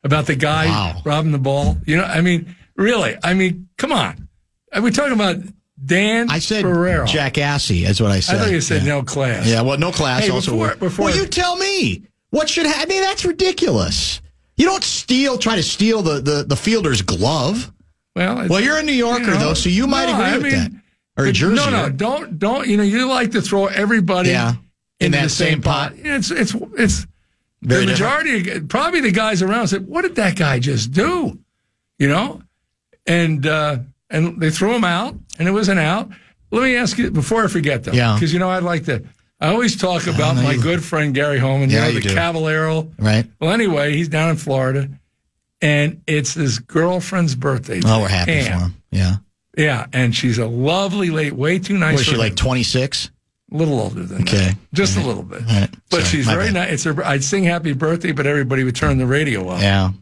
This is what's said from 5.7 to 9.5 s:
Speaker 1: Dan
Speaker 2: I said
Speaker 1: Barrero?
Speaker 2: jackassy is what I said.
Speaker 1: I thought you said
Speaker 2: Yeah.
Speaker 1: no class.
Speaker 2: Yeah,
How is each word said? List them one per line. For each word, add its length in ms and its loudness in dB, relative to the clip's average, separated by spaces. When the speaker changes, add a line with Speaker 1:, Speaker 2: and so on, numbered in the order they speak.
Speaker 1:
Dan 460 2
Speaker 2:
I 80 0
said 260 -2
Speaker 1:
Barrero? 420 2
Speaker 2:
jackassy 760 0
is 160 2
what 100 4
I 100 2
said. 160 0
Speaker 1:
I 80 0
thought 80 2
you 100 0
said 220 0
Speaker 2:
Yeah. 40 2
Speaker 1:
no 140 0
class. 440 -2
Speaker 2:
Yeah, 140 4